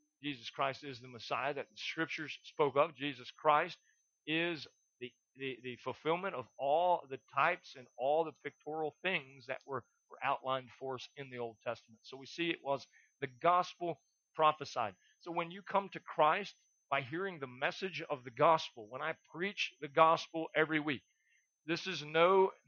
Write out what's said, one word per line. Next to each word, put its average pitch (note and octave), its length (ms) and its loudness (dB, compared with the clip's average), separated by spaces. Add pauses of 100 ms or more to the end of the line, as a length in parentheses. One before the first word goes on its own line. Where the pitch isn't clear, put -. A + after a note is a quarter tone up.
(220)
Jesus C3 280 -8
Christ C#3 340 -4
is C3+ 160 -12
the B2+ 80 -20
Messiah B2+ 460 -4
that C3+ 160 -8
the - 80 -20
Scriptures - 640 -6
spoke C#3+ 320 0
of. D3+ 200 4
Jesus B2 360 -8
Christ D#3 460 4 (500)
is D#3+ 400 -2 (320)
the, B2 120 -10 (260)
the, C3 260 -8
the B2 140 -10
fulfillment E3 580 -4
of B2+ 100 -8 (120)
all E3 520 2
the C3 100 -8 (140)
types D#3 420 0
and B2+ 120 -18 (100)
all D3 260 2
the D#3+ 100 -8 (100)
pictorial D3+ 580 -8
things C#3 460 -4
that C3 180 -6
were, C3 180 -6 (280)
were - 120 -18
outlined C3 540 -2
for C3 180 -6
us - 220 -12
in C3+ 140 -12
the B2 80 -8
Old A#2 240 -8
Testament. A2+ 400 -8
So - 140 -14
we C3+ 100 -16
see E3+ 220 -2
it E3 140 -2
was C3+ 220 -2 (360)
the C#3 60 -2 (140)
gospel F3 580 2 (360)
prophesied. C#3 580 2 (280)
So F3+ 100 -10
when E3+ 200 -4
you G3 100 -14
come G3 320 0
to E3+ 60 -10
Christ E3+ 540 2 (380)
by C#3 100 2
hearing E3 380 -6
the C3+ 80 -8
message D3+ 640 -6
of C3 140 -6
the B2+ 80 -12
gospel, D3 580 2
when C3 120 -8
I D#3 120 -2 (200)
preach F#3+ 380 -4 (100)
the D3+ 60 -6
gospel D#3+ 680 4
every D#3 240 2
week, D3 220 -2 (640)
this E3 220 -4
is D#3+ 160 -6
no F3 480 6 (160)